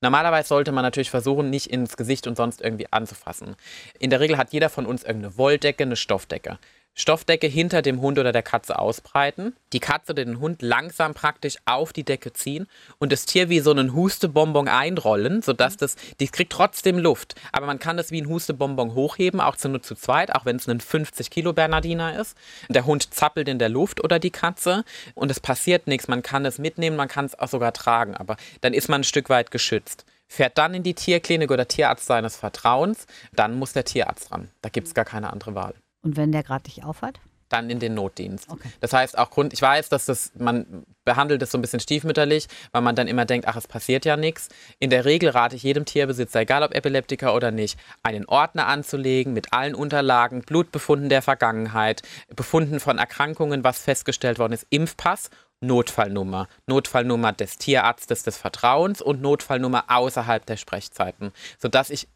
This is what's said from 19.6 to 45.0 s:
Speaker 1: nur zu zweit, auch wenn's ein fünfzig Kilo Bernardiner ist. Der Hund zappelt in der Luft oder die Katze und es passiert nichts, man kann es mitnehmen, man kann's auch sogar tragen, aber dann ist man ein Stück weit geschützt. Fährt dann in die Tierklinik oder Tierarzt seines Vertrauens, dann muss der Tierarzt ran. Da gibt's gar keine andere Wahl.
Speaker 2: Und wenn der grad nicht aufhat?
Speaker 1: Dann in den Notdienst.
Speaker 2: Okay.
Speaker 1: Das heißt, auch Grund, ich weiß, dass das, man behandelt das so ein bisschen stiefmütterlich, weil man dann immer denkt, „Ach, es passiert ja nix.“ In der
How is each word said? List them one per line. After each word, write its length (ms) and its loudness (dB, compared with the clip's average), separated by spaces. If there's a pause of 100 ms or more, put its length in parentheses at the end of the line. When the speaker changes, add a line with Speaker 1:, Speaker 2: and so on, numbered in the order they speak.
Speaker 1:
nur 120 -4
zu 140 -12
zweit, 400 0
auch 120 0
wenn's 220 -4
ein 120 -2
fünfzig 500 -4
Kilo 220 -2
Bernardiner 680 -2
ist. 180 -8 (320)
Der 180 2
Hund 280 0
zappelt 320 0
in 140 -2
der 80 4
Luft 340 -2
oder 160 2
die 140 -2
Katze 520 -2 (300)
und 160 -2
es 80 -2
passiert 480 0
nichts, 220 -2
man 160 0
kann 200 -2
es 140 -4
mitnehmen, 380 -2
man 120 0
kann's 300 -6
auch 100 -4
sogar 240 0
tragen, 440 0
aber 200 -8 (260)
dann 120 2
ist 140 0
man 140 2
ein 20 -2
Stück 260 0
weit 220 2
geschützt. 520 -4 (220)
Fährt 320 0
dann 160 2
in 80 -4
die 120 -2
Tierklinik 580 2
oder 160 2
Tierarzt 380 0
seines 300 0
Vertrauens, 720 0 (260)
dann 240 2
muss 180 -6
der 100 0
Tierarzt 480 -4
ran. 160 -10 (120)
Da 100 -10
gibt's 220 -6
gar 120 0
keine 280 -8
andere 220 -12
Wahl. 200 -6 (280)
Speaker 2:
Und 140 -4
wenn 160 2
der 100 0
grad 220 -6
nicht 180 -18
aufhat? 380 -10 (300)
Speaker 1:
Dann 180 -2
in 100 -2
den 140 -2
Notdienst. 560 -6
Speaker 2:
Okay. 220 -14 (100)
Speaker 1:
Das 140 -4
heißt, 240 2
auch 100 2
Grund, 240 0
ich 80 -6
weiß, 300 4
dass 160 0
das, 280 -4
man 500 -4 (200)
behandelt 380 2
das 80 -6
so 80 -2
ein 20 0
bisschen 200 -4
stiefmütterlich, 640 0 (260)
weil 80 2
man 160 2
dann 100 2
immer 200 0
denkt, 200 0
„Ach, 100 -2
es 120 -12
passiert 380 -2
ja 100 2
nix.“ 320 -4 (300)
In 100 -2
der 160 4